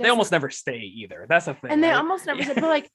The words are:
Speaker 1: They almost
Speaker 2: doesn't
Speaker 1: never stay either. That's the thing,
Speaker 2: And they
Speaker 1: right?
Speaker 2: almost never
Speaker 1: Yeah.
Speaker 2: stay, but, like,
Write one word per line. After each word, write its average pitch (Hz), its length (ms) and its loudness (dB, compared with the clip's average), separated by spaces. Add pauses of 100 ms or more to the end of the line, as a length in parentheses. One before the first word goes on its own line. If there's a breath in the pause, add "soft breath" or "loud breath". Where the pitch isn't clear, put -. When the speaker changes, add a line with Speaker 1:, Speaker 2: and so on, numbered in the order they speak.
Speaker 1:
They 226 80 4
almost 220 220 4
Speaker 2:
doesn't - 20 4
Speaker 1:
never 135 160 2
stay 123 300 -8
either. 98 500 -14
That's 170 160 4
the 143 100 -4
thing, - 160 -8
Speaker 2:
And 302 120 2
they 330 80 4
Speaker 1:
right? 262 60 2
Speaker 2:
almost 339 300 -2
never 285 120 -2
Speaker 1:
Yeah. 285 40 -4
Speaker 2:
stay, 277 100 -4
but, 285 160 0
like, 294 260 0